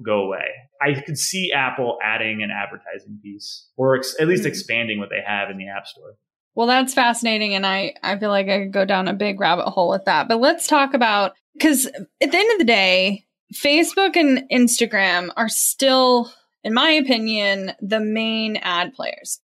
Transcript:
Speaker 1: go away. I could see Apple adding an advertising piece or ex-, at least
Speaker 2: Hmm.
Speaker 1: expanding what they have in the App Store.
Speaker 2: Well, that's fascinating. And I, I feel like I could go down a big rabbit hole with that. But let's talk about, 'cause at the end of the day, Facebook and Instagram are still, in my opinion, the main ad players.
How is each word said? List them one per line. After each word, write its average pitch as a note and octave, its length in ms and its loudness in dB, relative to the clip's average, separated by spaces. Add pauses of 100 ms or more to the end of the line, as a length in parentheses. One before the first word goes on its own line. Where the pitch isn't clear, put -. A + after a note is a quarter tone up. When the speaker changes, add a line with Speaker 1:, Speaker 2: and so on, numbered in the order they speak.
Speaker 1:
go G#2 200 0
away. F#2+ 240 -6 (340)
I C#3 180 0
could D3+ 160 -8
see F#3 360 -4
Apple C3 500 -2
adding A2 400 -4
an G2+ 80 -6
advertising G2+ 720 -12
piece - 540 -18
or C3 200 4
ex-, - 240 -4
at D#3+ 80 2
least F3 140 2
Speaker 2:
Hmm. A2 60 -2
Speaker 1:
expanding A2+ 500 -4
what G2+ 100 -8
they G2 180 -6
have G2+ 240 -4
in G2 60 -10
the F#2+ 120 -12
App G2 180 -12
Store. - 300 -20 (380)
Speaker 2:
Well, A#3 120 0
that's B3+ 260 2
fascinating. A3+ 640 0
And F#3+ 100 -2
I, F#3+ 380 -2
I G3 160 -4
feel G#3 120 -2
like G3 180 0
I G3 160 2
could G3 80 -8
go G3 120 2
down F#3 240 0
a G#3 60 -2
big G3 260 -2
rabbit F3 300 0
hole F3+ 180 0
with F#3+ 180 -2
that. D#3 220 2
But A3+ 120 2
let's E4 260 2
talk C#4 260 2
about, G#3+ 400 2 (280)
'cause C4+ 260 4
at - 460 -4
the F4 40 4
end G#4+ 160 4
of G#4+ 60 2
the D#4+ 60 4
day, F#3+ 600 2 (300)
Facebook D#4+ 600 2
and C#4 340 4
Instagram G3 840 2
are A3 120 0
still, B3+ 800 2 (340)
in G#3+ 100 -2
my C#4+ 160 4
opinion, A3 880 0
the G#3+ 200 -2
main A3 560 -2
ad F3 360 -2
players. - 480 -10 (140)